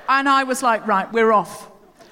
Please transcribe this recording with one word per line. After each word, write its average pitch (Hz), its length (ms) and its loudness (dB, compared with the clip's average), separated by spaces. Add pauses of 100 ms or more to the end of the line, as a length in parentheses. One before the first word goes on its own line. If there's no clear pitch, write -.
And 269 180 0
I 269 180 2
was 254 180 -4
like, 226 240 0
"Right, 190 260 -2
we're 226 180 2
off." 202 400 -2 (420)